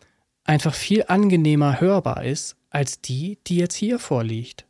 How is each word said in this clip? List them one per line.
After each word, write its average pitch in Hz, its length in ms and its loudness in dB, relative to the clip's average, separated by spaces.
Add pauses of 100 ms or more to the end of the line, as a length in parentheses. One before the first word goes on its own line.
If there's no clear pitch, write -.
(440)
einfach 151 300 0
viel - 340 0
angenehmer 156 720 4
hörbar 180 460 0
ist, - 300 -6 (160)
als 143 300 -4
die, 160 440 -8
die 175 120 -2
jetzt 175 180 0
hier 233 240 -2
vorliegt. 117 720 -6